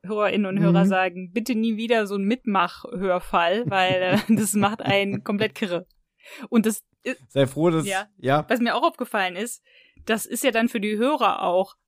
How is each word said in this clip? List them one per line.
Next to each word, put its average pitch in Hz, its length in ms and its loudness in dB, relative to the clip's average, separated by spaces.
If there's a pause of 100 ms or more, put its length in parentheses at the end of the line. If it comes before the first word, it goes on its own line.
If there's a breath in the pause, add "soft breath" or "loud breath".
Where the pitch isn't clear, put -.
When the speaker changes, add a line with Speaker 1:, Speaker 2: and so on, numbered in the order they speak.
Speaker 1:
Hörerinnen 208 420 0
und 185 140 -2
Hörer 170 240 6
Speaker 2:
Mhm. 196 40 4
Speaker 1:
sagen, 185 440 -2
„Bitte 233 220 -2
nie 220 220 0
wieder 226 300 0
so 196 80 -6
ein 196 100 -2
Mitmach-Hörfall“, 190 1400 0
weil, 185 360 2
äh, 185 160 2 (100)
<laughs> - 0 - (120)
das 202 140 -2
macht 208 260 0
einen 196 440 0
komplett 214 300 -2
kirre. 180 320 -4 (600 loud breath)
Und 226 180 4
das 220 160 -2 (240)
i- 254 100 -6 (120)
Speaker 2:
Sei 139 180 2
froh, 151 240 0
dass, 160 160 2
Speaker 1:
Ja. 196 200 -4 (100)
Speaker 2:
ja. 139 320 0
Speaker 1:
Was 247 120 0
mir 233 140 0
auch 254 100 0
aufgefallen 202 520 -2
ist, 220 260 -8 (440 soft breath)
das 220 180 0
ist - 200 -6
ja 262 60 4
dann 226 180 2
für 226 120 -4
die 214 160 -2
Hörer 247 460 0
auch 185 320 0 (140)